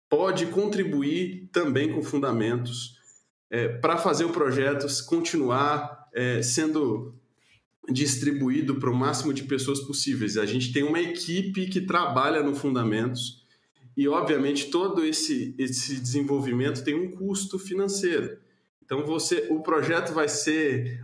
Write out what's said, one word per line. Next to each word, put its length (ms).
pode 380
contribuir 1040
também 400
com 100
Fundamentos, 960
é, 180
pra 300
fazer 260
o 60
projeto 560
continuar, 1120
é, 260
sendo 760
distribuído 920
pro 180
máximo 400
de 80
pessoas 380
possíveis. 580
A 80
gente 260
tem 100
uma 180
equipe 680
que 160
trabalha 600
no 120
Fundamentos 920
e, 140
obviamente, 640
todo 340
esse, 540
esse 420
desenvolvimento 840
tem 120
um 200
custo 440
financeiro. 840
Então, 220
você, 440
o 100
projeto 520
vai 160
ser 760